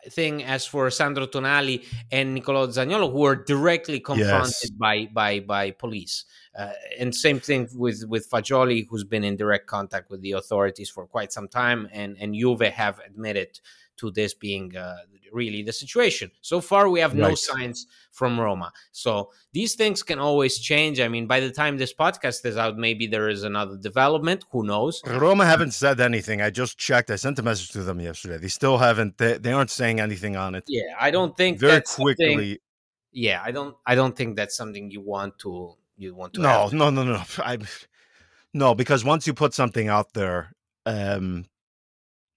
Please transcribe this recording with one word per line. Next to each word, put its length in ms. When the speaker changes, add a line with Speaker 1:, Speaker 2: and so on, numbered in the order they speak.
Speaker 1:
thing 340
as 200
for 260
Sandro 360
Tonali 580
and 260
Nicolò 320
Zaniolo, 440
who 120
are 120
directly 640
confronted 640
Speaker 2:
Yes. 80
Speaker 1:
by, 420
by, 280
by 320
police. 520
Uh, 140
and 160
same 260
thing 340
with, 340
with 220
Fagioli, 580
who's 160
been 180
in 140
direct 300
contact 440
with 120
the 100
authorities 560
for 180
quite 260
some 140
time, 460
and, 260
and 160
Juve 260
have 280
admitted 600
to 140
this 200
being, 440
uh, 220
really 300
the 100
situation. 580
So 200
far, 280
we 120
have 140
no 140
Speaker 2:
Right. 100
Speaker 1:
signs 480
from 280
Roma. 320
So 380
these 220
things 300
can 160
always 380
change. 420
I 80
mean, 180
by 140
the 100
time 280
this 140
podcast 540
is 100
out, 220
maybe 300
there 200
is 140
another 340
development. 760
Who 120
knows? 400
Speaker 2:
Roma 420
haven't 260
said 280
anything. 400
I 100
just 280
checked. 320
I 60
sent 240
a 20
message 280
to 120
them 180
yesterday. 380
They 100
still 300
haven't. 400
They, 180
they 160
aren't 180
saying 300
anything 360
on 180
it. 140
Speaker 1:
Yeah, 300
I 120
don't 260
think 220
Speaker 2:
Very 140
Speaker 1:
that's 240
something 200
Speaker 2:
quickly. 440
Speaker 1:
Yeah, 320
I 60
don't, 340
I 120
don't 200
think 200
that's 200
something 360
you 80
want 400
to, 340
you 180
want 200
to 60
Speaker 2:
No, 80
Speaker 1:
have. 240
Speaker 2:
no, 180
no, 120
no. 200
I, 200
no, 220
because 280
once 220
you 80
put 200
something 340
out 260
there, 380
um, 600